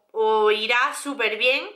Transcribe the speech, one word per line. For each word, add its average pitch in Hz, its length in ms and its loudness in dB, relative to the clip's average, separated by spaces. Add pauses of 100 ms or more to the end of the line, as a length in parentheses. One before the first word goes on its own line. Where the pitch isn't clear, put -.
(120)
os 220 420 2
irá 240 400 0
súper 226 440 -4
bien 269 380 0